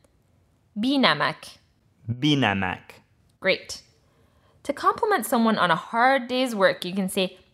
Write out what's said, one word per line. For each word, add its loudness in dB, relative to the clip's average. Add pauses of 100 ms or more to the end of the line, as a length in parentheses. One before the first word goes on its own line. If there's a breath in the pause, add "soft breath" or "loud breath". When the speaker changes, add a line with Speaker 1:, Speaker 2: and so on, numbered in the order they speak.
(800)
Speaker 1:
بینمک. 0 (500)
Speaker 2:
بینمک. 0 (380)
Speaker 1:
Great. -4 (800)
To -6
compliment 0
someone 2
on 4
a 6
hard 0
day's -2
work, 2
you -8
can -4
say -2 (180)